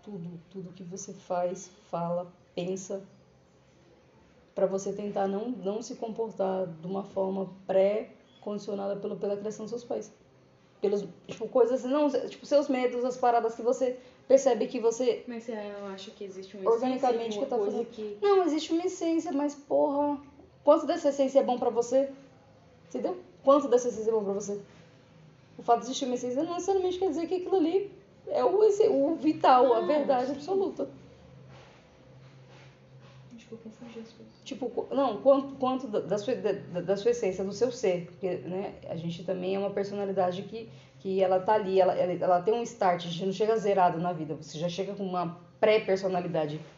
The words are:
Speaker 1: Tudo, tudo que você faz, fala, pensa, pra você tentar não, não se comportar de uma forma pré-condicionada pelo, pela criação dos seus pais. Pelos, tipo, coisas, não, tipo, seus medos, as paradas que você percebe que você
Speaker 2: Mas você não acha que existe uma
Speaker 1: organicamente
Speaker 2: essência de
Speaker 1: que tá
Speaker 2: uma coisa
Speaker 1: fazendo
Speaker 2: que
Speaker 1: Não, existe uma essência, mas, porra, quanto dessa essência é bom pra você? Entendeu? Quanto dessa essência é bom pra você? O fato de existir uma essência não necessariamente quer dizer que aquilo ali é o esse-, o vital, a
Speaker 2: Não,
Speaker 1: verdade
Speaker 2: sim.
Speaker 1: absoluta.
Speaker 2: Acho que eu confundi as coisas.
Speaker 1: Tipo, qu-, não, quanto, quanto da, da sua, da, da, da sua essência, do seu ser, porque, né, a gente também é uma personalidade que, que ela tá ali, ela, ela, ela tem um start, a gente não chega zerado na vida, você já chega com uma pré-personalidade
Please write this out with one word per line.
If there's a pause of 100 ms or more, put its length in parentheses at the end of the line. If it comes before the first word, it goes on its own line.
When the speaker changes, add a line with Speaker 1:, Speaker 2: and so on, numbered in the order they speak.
Speaker 1:
Tudo, (120)
tudo
que
você
faz, (220)
fala, (220)
pensa, (1500)
pra
você
tentar
não,
não
se
comportar
de
uma
forma (160)
pré-condicionada
pelo,
pela
criação
dos
seus
pais. (680)
Pelos, (220)
tipo,
coisas,
não,
tipo,
seus
medos,
as
paradas
que
você (300)
percebe
que
você
Speaker 2:
Mas
você (260)
não
acha
que
existe
uma
Speaker 1:
organicamente
Speaker 2:
essência
de
Speaker 1:
que
tá
Speaker 2:
uma
coisa
Speaker 1:
fazendo
Speaker 2:
que
Speaker 1:
Não,
existe
uma
essência,
mas,
porra, (420)
quanto
dessa
essência
é
bom
pra
você? (800)
Entendeu? (260)
Quanto
dessa
essência
é
bom
pra
você? (1000)
O
fato
de
existir
uma
essência
não
necessariamente
quer
dizer
que
aquilo
ali (380)
é
o
esse-,
o
vital,
a
Speaker 2:
Não,
Speaker 1:
verdade
Speaker 2:
sim.
Speaker 1:
absoluta. (2500)
Speaker 2:
Acho
que
eu
confundi
as
coisas. (100)
Speaker 1:
Tipo,
qu-,
não,
quanto,
quanto
da,
da
sua,
da,
da,
da
sua
essência,
do
seu
ser,
porque, (100)
né, (140)
a
gente
também
é
uma
personalidade
que, (300)
que
ela
tá
ali,
ela,
ela,
ela
tem
um
start,
a
gente
não
chega
zerado
na
vida,
você
já
chega
com
uma (220)
pré-personalidade (180)